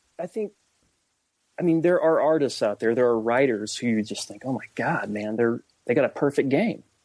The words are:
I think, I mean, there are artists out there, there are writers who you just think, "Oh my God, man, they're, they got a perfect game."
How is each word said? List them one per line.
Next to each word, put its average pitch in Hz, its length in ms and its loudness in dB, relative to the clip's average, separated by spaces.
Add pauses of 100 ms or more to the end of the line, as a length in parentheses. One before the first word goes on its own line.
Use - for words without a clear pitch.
(180)
I 170 80 -8
think, 208 260 -8 (1080)
I - 20 -4
mean, 165 200 2
there 175 180 4
are 151 220 4
artists 143 400 0
out - 180 -2
there, 117 140 2
there 123 100 2
are 117 160 2
writers 117 560 0
who 123 100 -6
you 110 160 2
just - 240 -8
think, - 200 -16
"Oh 135 80 -4
my - 100 -8 (100)
God, 107 360 -4
man, 107 260 -6
they're, 117 240 0 (240)
they 123 80 -2
got 127 140 2
a - 20 -2
perfect 139 400 0
game." 175 360 -2 (200)